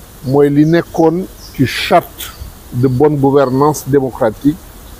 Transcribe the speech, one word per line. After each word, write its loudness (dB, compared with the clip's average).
mooy 2
li 2
nekkoon 0
ci 0
charte -2
de -2
bonne 2
gouvernance 0
démocratique -2